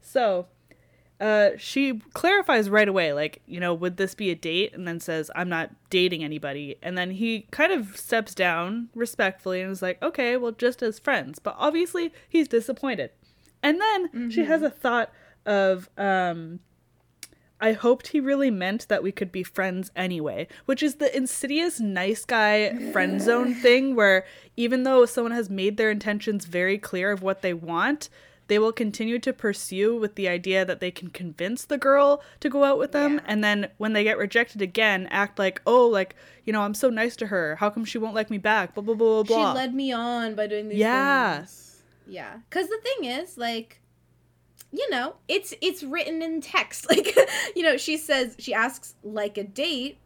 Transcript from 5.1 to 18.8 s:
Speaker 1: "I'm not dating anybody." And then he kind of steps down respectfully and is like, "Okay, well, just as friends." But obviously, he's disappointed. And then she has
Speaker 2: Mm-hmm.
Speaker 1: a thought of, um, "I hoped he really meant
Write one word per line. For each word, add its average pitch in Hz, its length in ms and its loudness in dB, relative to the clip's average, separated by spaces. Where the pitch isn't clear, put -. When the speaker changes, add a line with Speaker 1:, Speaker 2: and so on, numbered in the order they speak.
Speaker 1:
"I'm 180 140 -4
not 165 200 -4
dating 180 320 2
anybody." 147 580 -8
And 180 160 -6
then 180 140 -4
he 220 300 -2
kind 330 200 2
of 220 240 -4
steps 226 380 -2
down 185 640 -2
respectfully 190 640 -2
and 190 100 -6
is 190 120 -8
like, 185 180 -4
"Okay, 247 360 -2
well, 240 160 -4
just 240 280 -2
as 220 160 -4
friends." 156 400 -2
But - 220 -6
obviously, 330 520 0
he's 320 200 2
disappointed. 233 640 -2
And 302 180 4
then 370 520 0
she 302 140 2
has 311 160 2
Speaker 2:
Mm-hmm. 311 40 0
Speaker 1:
a 285 60 2
thought 240 400 -2
of, 190 500 2
um, 175 640 -2
"I 220 120 4
hoped 247 340 2
he 302 120 0
really 277 320 2
meant 196 380 -2